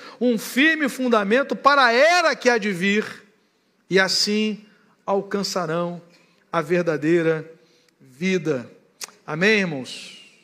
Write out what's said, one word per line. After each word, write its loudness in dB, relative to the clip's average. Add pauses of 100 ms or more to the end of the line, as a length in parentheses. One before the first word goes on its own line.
(200)
um 2
firme 0
fundamento 0
para 4
a 4
era 4
que 0
há 2
de -2
vir, -2 (680)
e 2
assim -2 (400)
alcançarão -4 (520)
a 0
verdadeira 0 (500)
vida. -4 (560)
Amém, 0
irmãos? -8 (220)